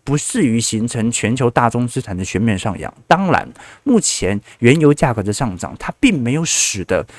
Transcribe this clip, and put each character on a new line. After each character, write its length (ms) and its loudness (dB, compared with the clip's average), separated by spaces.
不 120 0
至 260 -2
于 140 2
形 300 -2
成 240 -2
全 240 -2
球 140 2
大 200 2
宗 160 -2
资 140 -4
产 160 -8
的 80 -4
全 180 -2
面 160 2
上 220 -6
扬。 120 -12
当 220 2
然， 160 2
目 160 4
前 400 -2
原 200 6
油 140 6
价 200 0
格 80 -4
的 120 -2
上 240 -4
涨， 200 -10
它 220 -10
并 180 4
没 160 -2
有 120 -2
使 400 -2
得 200 0